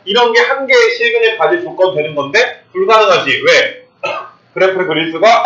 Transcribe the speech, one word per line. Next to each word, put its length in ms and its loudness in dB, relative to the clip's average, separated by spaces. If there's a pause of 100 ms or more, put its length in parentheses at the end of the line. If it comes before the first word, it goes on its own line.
이런 280 0
게 60 2
한 260 -2
개의 320 2
실근을 400 0
가질 260 0
조건 320 -2
되는 200 -4
건데 560 -2
불가능하지. 760 0
왜? 400 0 (160)
<coughs> 80 -8 (460)
그래프를 320 0
그릴 240 -2
수가 340 2